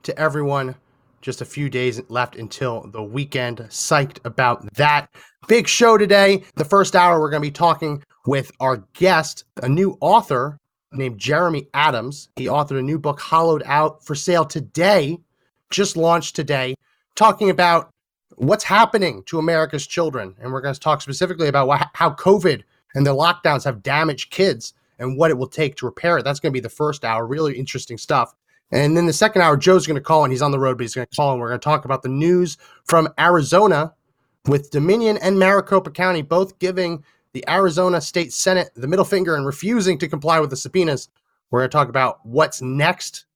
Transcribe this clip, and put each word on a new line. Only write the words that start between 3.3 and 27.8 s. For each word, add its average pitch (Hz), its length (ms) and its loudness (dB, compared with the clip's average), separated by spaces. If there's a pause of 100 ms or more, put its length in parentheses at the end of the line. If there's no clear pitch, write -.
Psyched - 560 -2
about 120 500 -2
that. 147 340 0 (380)
Big 233 200 4
show 226 300 4
today. 196 460 4 (120)
The 147 100 -2
first - 300 2
hour, 175 240 6
we're 151 120 0
gonna 151 100 -2
be 147 80 -4
talking 156 540 0 (240)
with 135 320 -2
our 127 340 -2
guest, 170 500 0 (200)
a 123 40 -2
new 185 340 0
author 147 580 2 (320)
named 131 260 -6
Jeremy 147 560 -2
Adams. 139 640 -2
He 131 100 -8
authored 139 320 -2
a 127 60 -4
new 151 160 -4
book, 147 200 -6
Hollowed 165 460 0
Out, 147 400 0
for 151 80 -8
sale 165 320 0
today, 160 720 0 (540)
just 190 260 -2
launched 165 380 0
today, 135 400 -4 (400)
talking 208 340 4
about 170 400 2 (460)
what's 151 280 0
happening 196 600 2
to 165 160 -4
America's 160 480 -2
children. 127 520 -4
And 123 140 -10
we're 131 80 -6
gonna 139 140 -6
talk 147 260 -2
specifically 165 460 -4
about 139 200 2
wha-, 143 180 2 (100)
how 165 160 2
covid 180 500 2 (340)
and 139 100 2
the 139 80 2
lockdowns 156 520 0
have 113 180 -6
damaged 147 480 -4
kids 165 420 -2 (240)
and 131 200 -4
what 160 120 4
it 135 80 0
will 127 80 -4
take 147 300 -4
to 127 100 -10
repair 170 320 -2
it. 120 60 -4
That's 143 160 -4
gonna 147 140 -2
be 127 80 -4
the - 80 -12
first 147 360 -6
hour, 113 220 -2
really 143 280 -2
interesting 123 420 -10